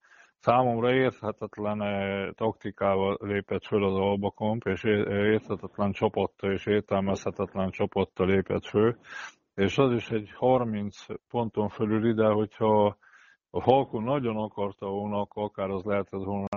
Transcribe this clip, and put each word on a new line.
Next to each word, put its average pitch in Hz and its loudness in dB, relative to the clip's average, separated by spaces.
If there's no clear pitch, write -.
számomra 120 2
érthetetlen, 107 -2
ö, 98 -2
taktikával 98 0
lépett 101 -4
föl 104 0
az 98 2
Alba 98 0
Comp, 110 -4
és 98 -2
é-, 107 2
érthetetlen 101 0
csapatta 101 -2
és 92 -4
értelmezhetetlen 98 -2
csapatta 95 -2
lépett 95 2
föl. 113 2
És 98 0
az 135 4
is 113 -2
egy 107 -4
harminc 117 0
ponton 110 -2
fölül 110 0
ide, 110 4
hogyha 107 2
a 90 -6
Falcon 123 2
nagyon 120 -2
akarta 104 -6
volna, 104 -4
akkor 104 -6
akár 98 -4
az 95 -4
lehetett 98 -4
volna 98 -4